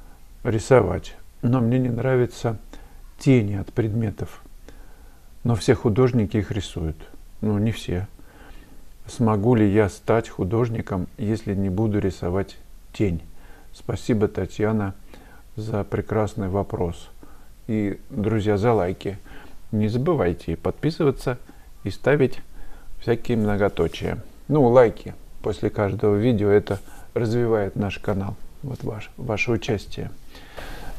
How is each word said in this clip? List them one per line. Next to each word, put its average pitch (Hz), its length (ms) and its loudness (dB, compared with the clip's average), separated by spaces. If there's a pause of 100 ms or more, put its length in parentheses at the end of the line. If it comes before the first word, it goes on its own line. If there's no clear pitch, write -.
(460)
рисовать, 101 720 4 (240)
но 123 180 4
мне 120 180 4
не 127 120 2
нравятся 120 680 0 (640)
тени 110 360 6
от - 180 -6
предметов. 110 680 -2 (1000)
Но 117 120 2
все 117 200 4
художники 117 640 4
их 98 140 0
рисуют. 82 440 -4 (460)
Ну, 104 160 0
не 107 160 2
все. 90 340 -4 (1000)
Смогу 110 480 4
ли 107 140 8
я 101 200 6
стать 113 400 0
художником, 107 800 -2 (100)
если 104 360 -2
не 98 160 0
буду 104 300 2
рисовать 95 560 -2 (380)
тень? 90 280 0 (520)
Спасибо, 107 560 0
Татьяна, 104 640 -2 (640)
за 107 260 -4
прекрасный 101 640 -2
вопрос. 92 600 -2 (580)
И, 104 320 0 (100)
друзья, 107 460 2
за 110 160 4
лайки. 98 460 0 (560)
Не 107 160 2
забывайте 117 680 0
подписываться 139 840 0 (440)
и 101 60 -4
ставить 135 500 2 (640)
всякие 120 340 0
многоточия. 98 880 0 (240)
Ну, 143 220 6
лайки 120 440 6 (320)
после 107 240 -2
каждого 101 460 2
видео, 104 340 4
это 101 300 4 (340)
развивает 113 600 2
наш 101 240 -2
канал. 101 360 -2 (280)
Вот 135 200 -8
ваш-, 110 320 -8
ваше 117 360 -2
участие. - 580 -4 (880)